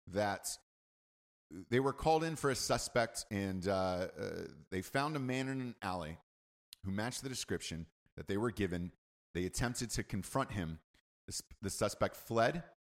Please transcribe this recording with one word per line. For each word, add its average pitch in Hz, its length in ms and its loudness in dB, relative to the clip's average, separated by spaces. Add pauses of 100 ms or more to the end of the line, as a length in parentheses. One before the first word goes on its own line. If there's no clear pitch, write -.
that 98 500 0 (1080)
they 120 120 6
were 135 120 4
called 160 320 4
in 160 120 0
for 143 140 2
a 123 60 4
suspect, - 760 2
and, 95 360 0
uh, 92 420 2 (100)
uh, 104 120 -4 (400)
they 95 120 0
found 147 340 0
a - 20 -2
man 131 300 0
in 135 120 -2
an 123 220 -6
alley 87 360 -2 (680)
who 95 60 -2
matched 107 320 -2
the 135 60 -6
description 85 580 -4 (300)
that - 100 -8
they 98 100 0
were 113 140 2
given. 87 420 0 (420)
They 90 100 2
attempted 120 460 0
to 110 120 0
confront - 500 -2
him. 80 280 -4 (460)
The 95 60 -10
s-, - 100 -6 (180)
the 98 100 -4
suspect - 460 0
fled, 123 480 2 (320)